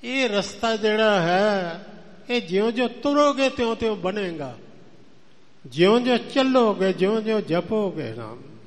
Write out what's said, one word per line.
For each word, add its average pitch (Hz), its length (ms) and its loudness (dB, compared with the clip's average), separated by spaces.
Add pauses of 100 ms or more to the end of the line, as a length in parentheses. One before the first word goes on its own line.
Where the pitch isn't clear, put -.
ਇਹ 247 260 0
ਰਸਤਾ 208 460 -2
ਜਿਹੜਾ 214 460 4
ਹੈ, 180 640 2 (440)
ਇਹ 240 120 0
ਜਿਉਂ-ਜਿਉਂ 214 480 0
ਤੁਰੋਗੇ 285 600 2
ਤਿਉਂ-ਤਿਉਂ 226 460 -2
ਬਣੇਗਾ, 175 640 -6 (1080)
ਜਿਉਂ-ਜਿਉਂ 214 520 4
ਚੱਲੋਗੇ, 226 760 2
ਜਿਉਂ-ਜਿਉਂ 214 480 0
ਜਪੋਗੇ 170 760 -4
ਨਾਮ। 113 200 -12 (300)